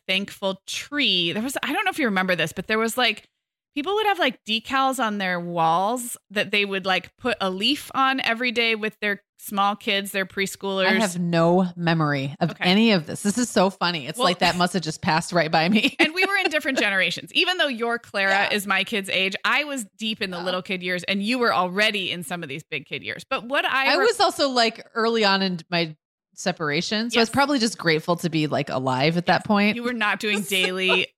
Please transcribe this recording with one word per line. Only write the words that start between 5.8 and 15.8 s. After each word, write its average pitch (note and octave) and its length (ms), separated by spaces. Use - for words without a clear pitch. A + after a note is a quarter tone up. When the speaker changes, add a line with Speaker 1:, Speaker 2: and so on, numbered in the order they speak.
Speaker 1:
that G3 220
they G#3 120
would, G3 220
like, F#3 320
put A#3+ 200
a F#3+ 120
leaf A3 440
on C4 260
every A#3 300
day A3+ 260
with G#3+ 240
their G3+ 200
small G3+ 360
kids, G3+ 380
their G3 120
preschoolers. F#3+ 600
Speaker 2:
I F#3+ 140
have F3+ 180
no E3+ 560
memory D3+ 640
of F3 140
Speaker 1:
Okay. - 100
Speaker 2:
any G#3 300
of E3 140
this. - 180
This G3+ 140
is B3 120
so G3 200
funny. E3+ 360
It's C#3 100
Speaker 1:
Well, B3+ 80
Speaker 2:
like C4+ 140
that F3 180
must F3+ 180
have F3+ 80
just D#3 200
passed E3 300
right D#3+ 180
by D#3+ 180
me. A3 280